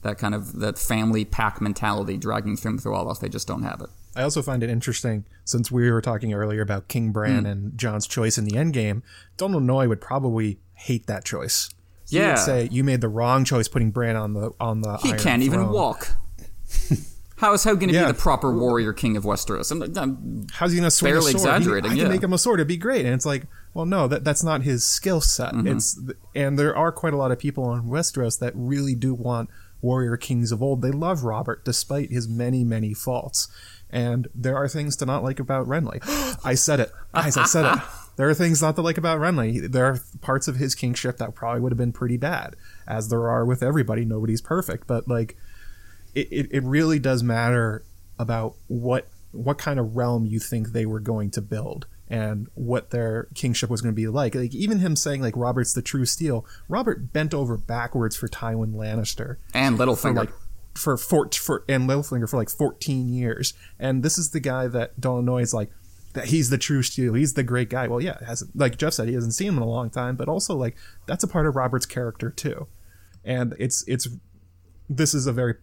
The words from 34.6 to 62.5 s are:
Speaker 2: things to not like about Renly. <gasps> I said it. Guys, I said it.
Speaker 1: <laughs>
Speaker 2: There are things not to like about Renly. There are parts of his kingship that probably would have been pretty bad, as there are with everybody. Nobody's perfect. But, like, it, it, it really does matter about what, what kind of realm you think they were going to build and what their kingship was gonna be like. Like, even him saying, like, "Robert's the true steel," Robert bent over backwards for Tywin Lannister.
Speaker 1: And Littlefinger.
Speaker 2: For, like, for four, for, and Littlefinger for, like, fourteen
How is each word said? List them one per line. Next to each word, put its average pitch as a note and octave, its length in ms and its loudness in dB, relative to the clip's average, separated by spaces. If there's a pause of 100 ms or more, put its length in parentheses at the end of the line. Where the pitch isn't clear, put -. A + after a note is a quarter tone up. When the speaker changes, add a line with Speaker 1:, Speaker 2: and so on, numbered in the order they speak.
Speaker 2:
things D3 280 -4
to D#3 100 -4
not C3 180 0
like C3 160 -2
about C3 280 -2
Renly. C3+ 320 -2 (400)
<gasps> - 40 -10
I C3 120 2
said C#3 240 2
it. A2+ 120 0 (220)
Guys, D#3+ 240 2
I D#3 80 4
said D#3+ 200 4
it. D3 200 4
Speaker 1:
<laughs> - 60 -14 (260)
Speaker 2:
There C3+ 100 4
are D#3 60 6
things D#3+ 300 4
not D#3 140 2
to F3+ 40 0
like E3 160 0
about E3 220 2
Renly. B2+ 520 2
There B2+ 140 4
are C3 140 2 (220)
parts C3+ 260 0
of C3 80 -2
his C3 180 0
kingship B2 440 -2
that - 180 -6
probably A#2 260 -2
would B2+ 100 0
have A#2 60 0
been A#2+ 160 0
pretty B2 240 0
bad, D3 380 -4 (320)
as A2 220 -4
there A#2 200 2
are A#2 160 2
with B2 160 2
everybody. A#2+ 440 2
Nobody's A2 360 0
perfect. - 460 -4
But, A#2+ 200 -2
like, A#2 300 -2 (800)
it, C#3 160 -2
it, C#3 180 -2
it C3+ 140 0
really D3+ 340 4
does C3 240 2
matter A#2 640 2 (340)
about A2+ 380 -2 (140)
what, B2 380 0 (260)
what C#3 260 -2
kind C#3+ 200 -2
of A2+ 160 -2
realm A#2+ 300 2
you A2 140 -2
think A2 300 -4
they A2+ 180 0
were A2 120 -2
going G#2+ 300 -2
to G2+ 140 -6
build - 420 -6 (240)
and G#2+ 460 -2
what B2 340 -2
their A2+ 460 -2
kingship A#2 340 0
was A2 120 0
gonna A#2 120 0
be A2 140 0
like. A#2+ 260 0
Like, B2+ 220 -2
even G3+ 240 0
him E3+ 160 2
saying, C#3+ 260 -2
like, B2 160 -2
"Robert's B2 360 0
the B2 100 -2
true C3 240 0
steel," C3+ 360 0 (240)
Robert F#3 460 -2
bent D#3 220 0
over B2 200 0
backwards A#2 600 -2
for A#2 120 -6
Tywin A2+ 460 -4
Lannister. A2 640 -4 (160)
Speaker 1:
And B2+ 240 4
Littlefinger. B2 220 4
Speaker 2:
For, B2+ 140 2
like, A2+ 180 0 (420)
for C3+ 240 0
four, - 320 2
for, - 400 -2
and B2+ 180 4
Littlefinger C3+ 400 0
for, C3+ 100 0
like, G#2+ 120 0
fourteen C3 640 0